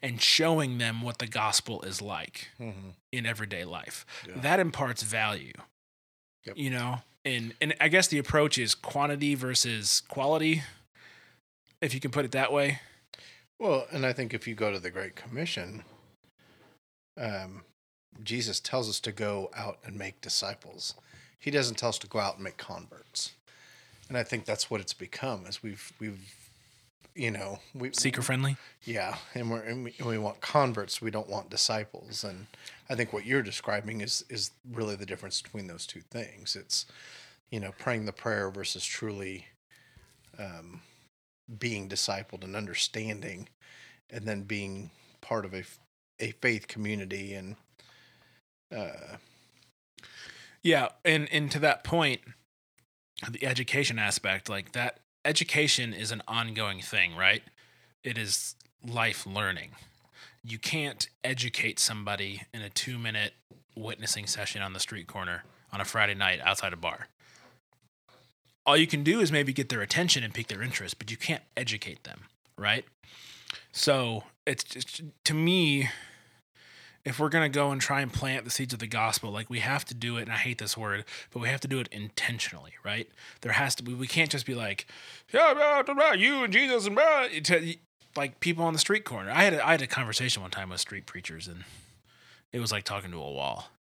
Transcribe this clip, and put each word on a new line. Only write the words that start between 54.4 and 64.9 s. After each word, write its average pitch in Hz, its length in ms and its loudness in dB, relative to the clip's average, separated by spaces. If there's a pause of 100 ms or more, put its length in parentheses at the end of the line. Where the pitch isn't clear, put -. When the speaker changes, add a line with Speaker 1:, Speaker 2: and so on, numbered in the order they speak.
Speaker 1:
like, 98 260 -6
that 123 260 -2 (260)
education 147 680 4
is 107 180 -4
an 113 160 -6
ongoing 110 540 -2
thing, 90 340 2
right? 95 280 4 (600)
It 120 140 -4
is 104 380 -2 (300)
life 113 400 -2
learning. 95 460 -2 (720)
You 113 140 -8
can't 147 520 -2 (140)
educate 123 560 -2
somebody 101 640 0 (100)
in 117 80 -10
a 101 80 -10
two-minute 113 640 -2 (420)
witnessing 110 520 -4
session 104 340 -2
on 98 120 -4
the 92 60 -8
street 95 280 -4